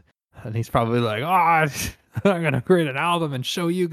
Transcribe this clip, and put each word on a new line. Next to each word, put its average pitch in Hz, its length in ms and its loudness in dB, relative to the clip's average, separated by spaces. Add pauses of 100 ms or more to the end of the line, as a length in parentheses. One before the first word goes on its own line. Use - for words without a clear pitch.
(440)
And 107 100 -10
he's 113 160 -4
probably 117 300 2
like, 113 220 -2
"Oh, 156 80 -4
<laughs> 165 920 0
I'm 180 180 2
gonna 135 200 0
create 170 260 2
an 131 80 -6
album 165 380 -2
and 127 120 -6
show 175 220 -4
you 175 240 -2